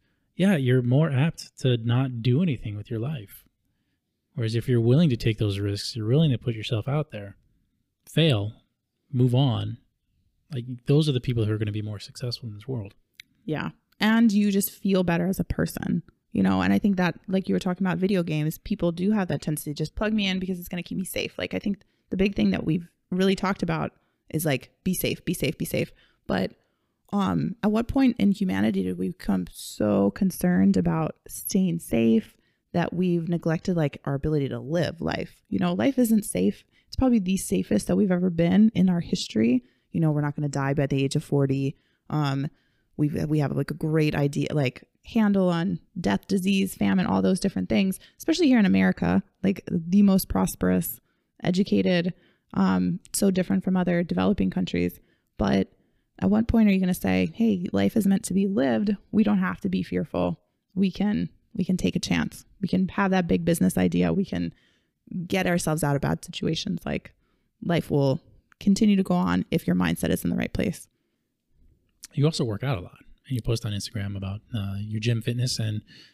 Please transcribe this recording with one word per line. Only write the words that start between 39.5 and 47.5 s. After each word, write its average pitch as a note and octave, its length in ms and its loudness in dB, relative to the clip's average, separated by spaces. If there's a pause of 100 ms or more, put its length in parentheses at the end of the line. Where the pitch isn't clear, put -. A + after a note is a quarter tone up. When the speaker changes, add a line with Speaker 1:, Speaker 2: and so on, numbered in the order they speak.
Speaker 2:
You F3 80 -2
know, D#3 120 2
we're D3 100 0
not D3 160 -2
gonna D3 120 -2
die C#3 240 -2
by C#3 140 0
the C#3 160 0
age C3+ 140 0
of D#3 60 -2
forty. C#3 520 0 (340)
Um, C#3+ 380 -2 (480)
we've, D3+ 300 -2
we D3+ 140 0
have, C#3 120 0
like, C#3+ 200 -2
a - 20 -6
great D#3 420 0
idea, C#3+ 380 0
like, C3+ 340 -2 (160)
handle G3+ 460 2
on E3+ 300 -2 (200)
death, F#3+ 280 -2
disease, F#3+ 480 0
famine, G3 320 2
all F#3+ 140 0
those F#3+ 200 2
different F#3+ 260 -2